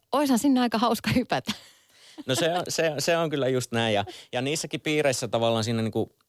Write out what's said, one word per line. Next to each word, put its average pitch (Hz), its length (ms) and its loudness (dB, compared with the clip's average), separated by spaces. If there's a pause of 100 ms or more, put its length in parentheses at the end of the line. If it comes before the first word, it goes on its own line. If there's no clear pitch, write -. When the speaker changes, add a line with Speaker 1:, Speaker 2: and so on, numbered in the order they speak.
(120)
Speaker 1:
oishan 269 280 2
sinne 262 200 4
aika 233 180 0
hauska 226 380 0
hypätä. 208 360 -2 (720)
Speaker 2:
No 131 100 0
se 165 180 0
on, 175 160 -2
se, 160 300 0
se 165 180 2
on 165 120 0
kyllä 139 180 -2
just 127 240 -2
näin. 113 220 0
Ja, 101 120 2 (260)
ja 123 100 -2
niissäkin 147 400 -4
piireissä 143 460 0
tavallaan 117 360 2
siinä 113 180 -2
niinku 110 340 -2 (120)